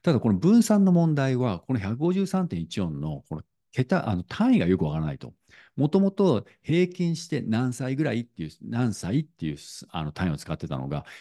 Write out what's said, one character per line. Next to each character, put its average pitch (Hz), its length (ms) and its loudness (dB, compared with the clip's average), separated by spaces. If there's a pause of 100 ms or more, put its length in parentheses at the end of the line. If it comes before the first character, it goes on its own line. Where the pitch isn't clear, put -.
た 170 100 4
だ 117 60 4
こ 113 120 2
の 95 60 4
分 214 260 6
散 202 220 4
の 185 60 6
問 165 240 4
題 135 200 2
は、 120 260 0
こ - 120 -4
の 120 60 0
百 101 180 -4
五 170 160 0
十 196 120 0
三 185 220 0
点 87 140 -4
一 82 180 -6
四 80 220 -4
の 76 280 -6
こ 78 80 -8
の 76 60 -12 (280)
桁、 131 380 0
あ 98 60 0
の、 90 80 -4
単 247 320 2
位 185 40 6
が 85 80 2
よ 92 100 4
く 85 80 0
わ 73 80 -2
か 80 60 -2
ら 78 60 -2
な 73 80 -4
い 65 40 -12
と。 60 160 -16 (420)
も 143 140 2
と 196 100 2
も 196 120 2
と 180 340 2 (160)
平 175 320 2
均 170 220 -2
し - 120 -10
て 143 140 -4
何 120 320 -2
歳 131 220 -6
ぐ 151 80 0
ら 127 100 -2
い 120 80 -2
っ 117 40 -8
て - 180 -12
い 76 40 -6
う、 - 20 -10 (120)
何 117 320 -2
歳 104 280 -2
っ - 40 0
て - 200 -10
い 76 80 -4
う、 71 40 -12 (340)
あ 80 120 -6
の、 76 80 -6
単 92 180 -2
位 - 20 0
を 73 60 -4
使 - 140 -10
っ 78 60 -6
て 80 100 -8
た 73 100 -6
の 65 120 -8
が、 73 160 -6 (160)